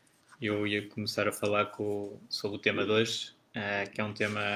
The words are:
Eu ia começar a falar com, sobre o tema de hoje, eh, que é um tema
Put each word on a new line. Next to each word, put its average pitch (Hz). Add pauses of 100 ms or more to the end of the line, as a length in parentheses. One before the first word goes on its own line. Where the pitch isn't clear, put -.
(400)
Eu 104
ia 104
começar 104
a 104
falar 104
com, 104 (120)
sobre 104
o -
tema 104
de 101
hoje, 110 (220)
eh, 101
que -
é 107
um 104
tema 107 (160)